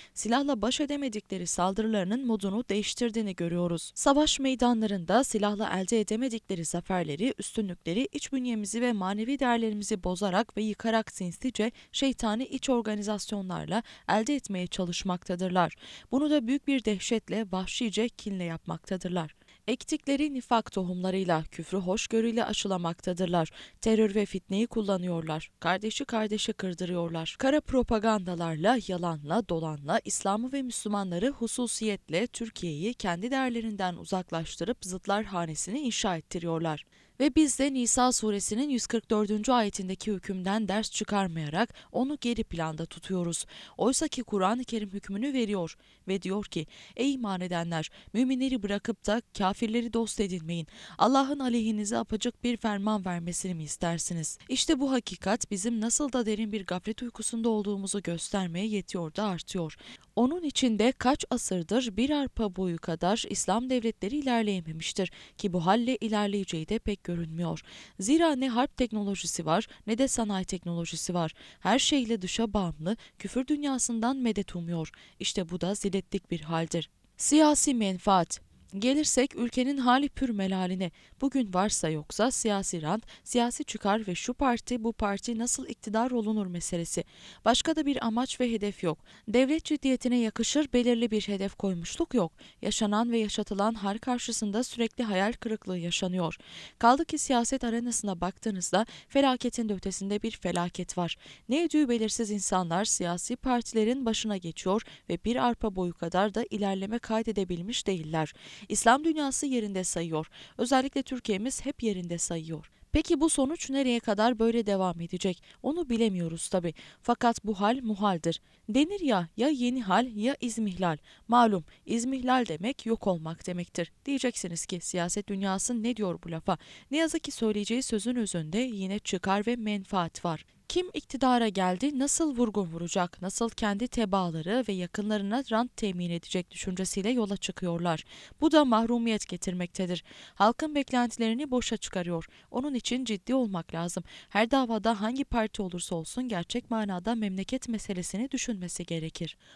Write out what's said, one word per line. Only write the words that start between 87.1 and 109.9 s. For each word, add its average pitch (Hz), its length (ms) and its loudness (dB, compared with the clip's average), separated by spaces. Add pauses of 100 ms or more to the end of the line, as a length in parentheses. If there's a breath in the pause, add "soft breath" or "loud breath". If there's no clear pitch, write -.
Başka 302 320 4
da 311 100 0
bir 262 200 0
amaç 233 340 -2
ve 247 120 2
hedef 208 300 -2
yok. 160 160 0 (300 loud breath)
Devlet 262 360 4
ciddiyetine 254 540 2
yakışır 233 540 2
belirli 240 380 4
bir 208 180 0
hedef 196 260 -2
koymuşluk 190 600 -2
yok. 180 180 2 (300 loud breath)
Yaşanan 214 500 0
ve 233 60 4
yaşatılan 214 560 0
hal 202 240 -2
karşısında 233 640 -2
sürekli 233 400 -2
hayal 202 280 2
kırıklığı 214 460 -4
yaşanıyor. 175 580 -2 (420 loud breath)
Kaldı 262 260 6
ki 311 140 -4
siyaset 247 460 0
arenasına 226 560 -2
baktığınızda 190 680 0 (220 loud breath)
felaketin 247 600 2
de 208 60 -2
ötesinde 196 480 -4
bir 226 80 -2
felaket 175 680 -4
var. 170 180 0 (320 loud breath)
Ne 302 160 2
ödüğü 302 240 4
belirsiz 220 420 0
insanlar 185 540 0
siyasi 180 520 -2
partilerin 240 720 2
başına 214 300 0
geçiyor 185 460 0 (260 loud breath)
ve 175 160 -2
bir 233 120 2
arpa 233 400 2
boyu 180 180 -2
kadar 185 400 0
da 226 160 -2
ilerleme 196 480 -2
kaydedebilmiş 202 880 -2
değiller. 160 460 -2 (360 loud breath)
İslam 240 360 4
dünyası 302 420 0
yerinde 214 380 0
sayıyor. 160 420 -2 (320 loud breath)